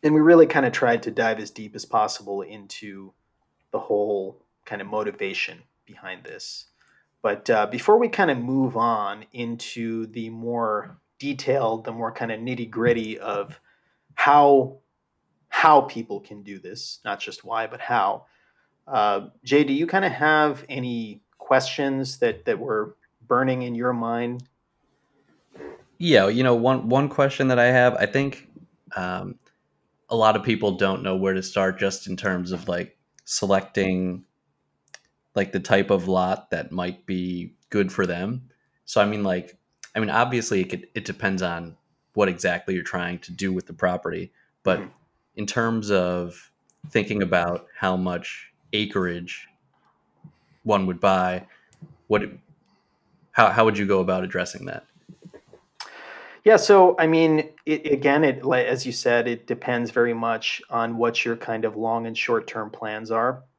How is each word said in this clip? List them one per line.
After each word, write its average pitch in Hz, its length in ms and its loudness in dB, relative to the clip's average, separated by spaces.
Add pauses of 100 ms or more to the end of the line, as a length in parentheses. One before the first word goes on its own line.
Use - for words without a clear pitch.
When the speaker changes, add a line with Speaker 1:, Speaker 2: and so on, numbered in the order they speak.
Speaker 1:
and 151 120 4
we 156 80 6
really 165 240 10
kind 143 200 0
of 120 60 2
tried 120 320 0
to 113 80 -6
dive 110 280 0
as 104 120 -12
deep 107 240 -16
as 107 80 -12
possible 101 580 -4
into 98 720 -16 (600)
the 107 80 -2
whole 104 640 -2 (220)
kind 101 180 -10
of 98 60 -12
motivation 101 760 -6 (240)
behind 92 380 -16
this. - 440 -16 (540)
But, 104 280 -4
uh, 107 160 4
before 123 320 4
we 240 100 4
kind 190 240 0
of 127 60 0
move 127 400 -2
on 110 560 -2
into 117 760 -8
the 113 220 -10
more 113 680 -6 (220)
detailed, 135 640 -2
the 127 80 -10
more 113 220 -8
kind 117 180 -8
of 110 80 -8
nitty-gritty 113 800 -2
of 101 400 -8 (540)
how, 143 640 6 (720)
how 151 320 8
people 110 400 -8
can 104 220 -20
do 98 160 -16
this, - 440 -16
not 104 160 -6
just - 240 -12
why, 113 240 -4
but 123 140 -12
how. 113 420 0 (640)
Uh, 104 400 0 (160)
Jay, 139 220 4
do 139 80 -2
you 151 120 0
kind 190 200 0
of 165 80 -2
have 151 560 2
any 120 500 -6 (200)
questions 135 800 0
that, 113 260 -2
that - 120 0
were 110 380 -6 (320)
burning 127 360 2
in 120 120 -6
your 123 160 -2
mind? 120 560 -4 (1500)
Speaker 2:
Yeah, 123 320 6
you 120 140 2
know, 123 120 4
one, 120 320 0
one 135 220 2
question 139 400 0
that 123 100 4
I 120 60 6
have, 123 300 6
I - 100 0
think, 139 420 -2 (480)
um, 92 400 -6 (760)
a 117 40 -2
lot 110 200 6
of 104 60 0
people 104 300 0
don't 95 320 0
know 95 120 -2
where 95 200 0
to 92 80 -4
start 95 340 -2
just 98 300 -4
in 95 100 -8
terms 90 340 -4
of, 90 160 -8
like, 87 300 -6 (280)
selecting, 95 1000 -2 (1120)
like, 98 160 -2
the 98 80 -2
type 98 320 2
of 90 160 2
lot 92 420 0
that 82 220 -6
might 90 340 -8
be 90 480 -6 (160)
good 98 220 0
for 92 160 -2
them. 95 420 -6 (360)
So, - 160 0
I 101 40 6
mean, 104 180 -4
like, 92 360 -4 (360)
I 107 40 -4
mean, 107 100 0
obviously 117 520 0
it 92 100 -4
could, - 240 -10
it 113 100 -8
depends 95 380 -4
on 85 340 -8 (380)
what 104 120 2
exactly 90 460 -4
you're 90 80 -4
trying 87 380 -8
to - 120 -20
do 92 220 -4
with 90 140 -6
the 87 60 -16
property. 90 580 -4 (320)
But 92 160 0
Speaker 1:
Mm-hmm. 95 100 -12 (460)
Speaker 2:
in 104 100 -8
terms 113 460 -2
of 90 600 -2 (380)
thinking 104 320 -2
about 87 460 -4 (100)
how 92 180 -2
much 90 560 -8 (220)
acreage 92 720 -6 (1160)
one 101 240 2
would 87 120 -4
buy, 92 460 2 (600)
what, 104 160 0 (1120)
how, 110 180 6
how 113 120 4
would 110 140 4
you 104 80 -2
go 98 140 2
about 92 240 0
addressing 90 420 -6
that? - 220 -12 (1600)
Speaker 1:
Yeah, 220 100 10
so, 196 420 8
I 165 80 2
mean, 160 440 4 (160)
it, 151 260 -2
again, 143 320 4
it, 131 220 0
like, 127 200 2
as 120 200 -2
you 123 80 -6
said, 120 340 0
it 117 180 -4
depends 120 460 -4
very 120 220 2
much 113 560 -4
on 117 280 -2
what 117 280 0
your 117 100 -2
kind 113 300 -6
of 107 100 -2
long 113 320 -2
and 110 100 -10
short-term 113 520 -4
plans 110 420 -10
are. 123 320 -2 (160)